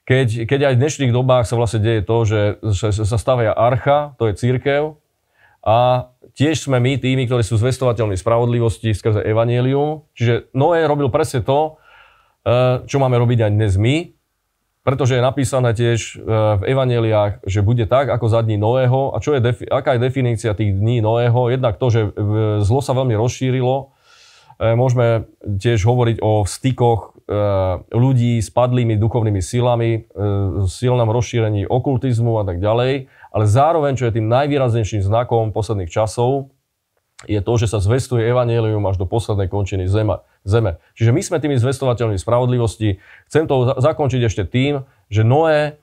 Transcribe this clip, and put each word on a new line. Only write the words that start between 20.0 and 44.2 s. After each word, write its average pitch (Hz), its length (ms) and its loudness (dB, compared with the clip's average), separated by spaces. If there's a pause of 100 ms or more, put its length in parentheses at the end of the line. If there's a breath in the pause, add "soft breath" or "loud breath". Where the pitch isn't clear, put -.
definícia 120 560 -2
tých 104 160 0
dní 110 320 0
Noého? 120 480 2
Jednak 127 240 -2
to, 123 160 0
že, 110 160 2
e, 107 560 0
zlo 117 160 2
sa 123 160 -2
veľmi 131 160 0
rozšírilo. 127 800 -2 (640 soft breath)
E, 113 160 0
môžeme 120 560 2 (160)
tiež 101 400 0
hovoriť 120 400 2
o 107 240 2
stykoch, 123 640 0
e, - 200 -10 (600)
ľudí 120 480 2
s - 80 -6
padlými 123 480 0
duchovnými 107 480 0
silami, 117 640 -2
e, 98 560 -2
silnom 123 480 0
rozšírení 110 560 -2
okultizmu 120 720 0
a - 80 -4
tak 87 80 -6
ďalej. 123 480 0 (260 loud breath)
Ale 110 160 0
zároveň, 143 480 2
čo 120 140 -2
je 107 80 -2
tým 110 100 -2
najvýraznejším 120 800 0
znakom 113 500 0
posledných 101 320 -4
časov, 123 640 -2 (760)
je 104 100 0
to, 113 160 -2
že 107 140 0
sa 110 100 -2
zvestuje 117 480 0
evanjelium 117 580 0
až 95 140 -2
do 92 80 -4
poslednej 101 400 -2
končiny 98 400 -4
zeme, 104 320 0 (240 soft breath)
zeme. 101 400 -2 (160 soft breath)
Čiže 117 160 4
my 190 60 0
sme 180 160 -4
tými 143 180 -2
zvestovateľmi 120 640 0
spravodlivosti. 117 800 0 (300 loud breath)
Chcem 156 180 2
to 131 240 2
za-, - 80 -2
zakončiť 135 460 0